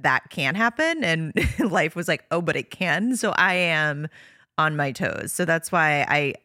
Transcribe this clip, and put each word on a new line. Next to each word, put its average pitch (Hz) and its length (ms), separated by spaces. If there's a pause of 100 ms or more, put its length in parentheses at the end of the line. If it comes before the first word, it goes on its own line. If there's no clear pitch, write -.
that 131 300
can't 143 260
happen 302 460
and 160 280 (280)
<laughs> - 0
life 170 360
was 170 120
like, 160 240
"Oh, 170 100
but 160 140
it - 160
can." 185 440
So - 220
I 185 160
am 156 540 (500)
on 156 180
my 143 160
toes. - 400
So 180 140
that's 165 260
why 151 380
I, 143 240 (120)